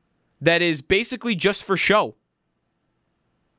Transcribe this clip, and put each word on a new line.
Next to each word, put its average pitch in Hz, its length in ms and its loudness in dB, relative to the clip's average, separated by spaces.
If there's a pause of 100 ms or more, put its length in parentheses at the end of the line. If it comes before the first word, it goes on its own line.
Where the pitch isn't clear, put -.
(400)
that 165 200 2
is 165 220 0
basically 226 540 -2
just 190 260 -2
for 190 140 -2
show. 180 400 0 (1400)